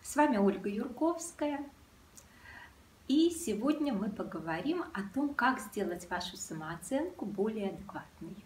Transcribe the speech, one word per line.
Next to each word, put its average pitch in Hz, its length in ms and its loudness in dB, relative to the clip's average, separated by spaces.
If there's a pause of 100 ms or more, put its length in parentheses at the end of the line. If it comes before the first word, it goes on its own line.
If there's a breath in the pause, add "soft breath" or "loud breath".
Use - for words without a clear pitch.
с - 140 -6
вами 277 220 6
Ольга 196 320 4
Юрковская. 285 920 -2 (1500 loud breath)
И 320 220 6
сегодня 277 640 0
мы 202 160 2
поговорим 175 840 -2
о 196 80 -4 (120)
том, 285 200 0
как 254 260 4
сделать 175 500 -4
вашу - 280 -4
самооценку 170 880 -4
более 202 460 0
адекватной. - 760 -10